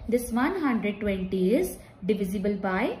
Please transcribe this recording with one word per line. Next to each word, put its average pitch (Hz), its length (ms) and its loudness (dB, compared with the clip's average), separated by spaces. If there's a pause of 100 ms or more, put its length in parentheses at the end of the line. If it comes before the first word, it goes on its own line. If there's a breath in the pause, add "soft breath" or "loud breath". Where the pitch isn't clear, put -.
this 240 240 0
one 285 300 0
hundred 214 380 0
twenty 190 540 0
is 349 240 0 (260 loud breath)
divisible 196 520 0
by 196 460 -2